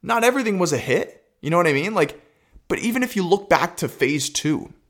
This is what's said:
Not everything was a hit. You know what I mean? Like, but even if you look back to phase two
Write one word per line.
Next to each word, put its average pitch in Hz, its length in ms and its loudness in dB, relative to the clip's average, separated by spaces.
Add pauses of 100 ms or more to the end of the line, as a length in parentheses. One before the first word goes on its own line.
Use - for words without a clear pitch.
Not 233 220 2
everything 240 340 2
was 170 140 0
a 131 40 0
hit. - 460 -2 (180)
You 147 100 -4
know 170 60 2
what 175 100 4
I 151 60 2
mean? 175 220 -2
Like, 156 260 0 (460)
but - 120 -2
even 247 220 -2
if 254 140 -4
you 190 100 0
look 190 240 0
back 165 280 2
to 151 100 -4
phase 139 420 -2
two - 440 -4 (160)